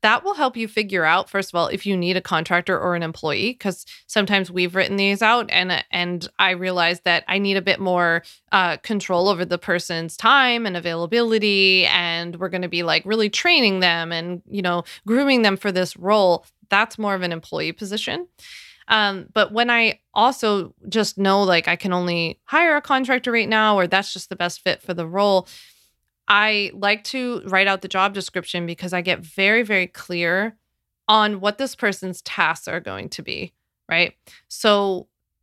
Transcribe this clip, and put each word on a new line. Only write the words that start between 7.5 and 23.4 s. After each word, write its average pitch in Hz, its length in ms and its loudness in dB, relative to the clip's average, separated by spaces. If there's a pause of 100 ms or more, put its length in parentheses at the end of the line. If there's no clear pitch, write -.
a 190 60 -2
bit 190 180 0
more, 175 420 0 (300)
uh, 180 240 2
control 190 540 0
over 180 160 0
the 175 100 -2
person's 170 580 -4
time 240 520 2
and 180 100 -4
availability, 190 1120 2
and 170 500 0
we're 180 140 -6
gonna 180 180 -4
be, 170 140 -4
like, 165 240 0
really 214 240 0
training 233 500 2
them 170 320 2
and, 175 340 -6
you 202 140 -6
know, 175 240 -2 (220)
grooming 254 340 2
them 196 160 2
for 196 160 -4
this 180 240 -2
role. 185 480 2 (240)
That's 214 300 0
more 208 160 -2
of 185 80 -4
an 175 100 -4
employee 160 400 -6
position. 214 560 -6 (600)
Um, 202 440 0
but 214 180 2
when 233 160 2
I 233 320 0 (140)
also 214 600 0 (140)
just 208 300 -2
know, 196 240 4
like, 180 260 4
I 170 80 2
can 185 160 -4
only 175 520 -2
hire 320 320 2
a 294 40 0
contractor 262 500 -2
right 226 180 0